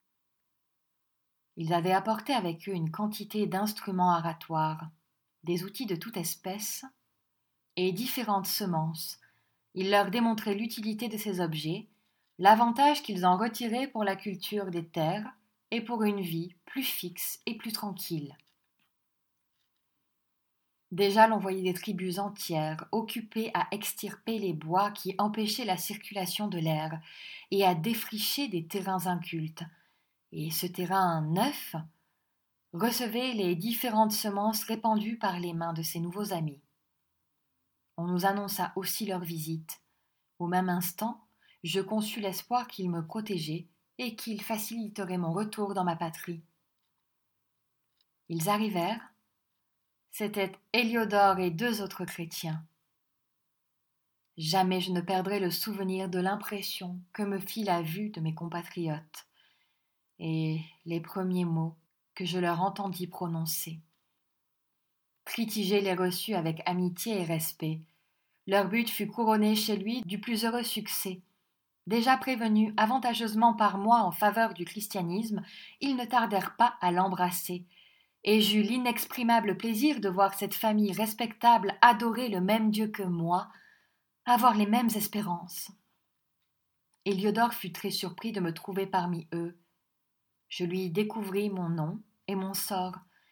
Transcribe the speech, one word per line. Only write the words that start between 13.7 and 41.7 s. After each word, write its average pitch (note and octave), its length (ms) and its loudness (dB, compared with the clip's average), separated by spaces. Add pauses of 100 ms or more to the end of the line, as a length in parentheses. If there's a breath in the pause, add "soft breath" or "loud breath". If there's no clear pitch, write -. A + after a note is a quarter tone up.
pour A3 160 -4
la F#3+ 120 2
culture G3 540 -6
des E3+ 160 -4
terres E3 440 0 (400)
et A#3 100 -2
pour A3 220 -2
une G#3 180 4
vie E3+ 340 -4 (100)
plus - 180 -6
fixe - 640 -6
et A#3 100 -4
plus A3+ 160 -8
tranquille. E3 640 -6 (2500)
Déjà G3+ 380 8
l'on A3 100 2
voyait F#3+ 240 -2
des F3+ 160 0
tribus F#3 400 -4
entières D#3+ 720 -2
occupées A3 640 -4
à - 160 0
extirper G#3 680 -6
les F#3+ 160 -2
bois E3+ 360 0
qui F#3+ 280 -8
empêchaient G#3+ 460 -2
la F#3+ 120 0
circulation G3+ 720 -6
de F3 100 -4
l'air D#3+ 420 -2 (520 loud breath)
et G3 120 4
à F3+ 100 6
défricher G#3+ 760 -2
des E3+ 180 -4
terrains F#3 400 -4
incultes. E3 560 -4 (720 soft breath)
Et D#3+ 180 -6
ce D#3+ 160 -2
terrain F3+ 560 2
neuf F#3 540 0 (960)
recevait A#3 600 0
les F#3 240 2
différentes A3 560 2
semences G#3+ 520 0
répandues A3 540 0
par F3+ 220 -2
les F3 140 -4
mains E3 180 -2
de D#3+ 100 -4
ces D#3+ 160 -6
nouveaux F#3+ 340 -4
amis. D#3 280 -4 (1400)
On E3+ 100 -4
nous F3+ 180 0
annonça G3 520 0
aussi G3 300 -4
leur F#3 140 -2
visite. D#3+ 640 -8 (560)
Au E3+ 80 -4
même F3+ 220 2
instant, F3+ 580 -4 (380 soft breath)
je E3+ 160 -2